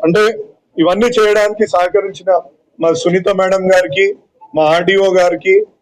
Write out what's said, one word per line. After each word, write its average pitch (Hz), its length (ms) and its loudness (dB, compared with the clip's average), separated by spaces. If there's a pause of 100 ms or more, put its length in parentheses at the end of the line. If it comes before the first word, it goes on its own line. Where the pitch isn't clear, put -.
అంటే 175 140 2 (600)
ఇవన్నీ 190 260 0 (100)
చేయడానికి 214 500 0
సహకరించిన 185 720 -2 (420)
మా 165 120 0
సునీత 180 360 -2
మేడం 190 440 0
గారికి, 190 420 0 (400)
మా 156 80 0 (120)
ఆర్డీఓ 190 320 0 (120)
గారికి 180 460 2 (160)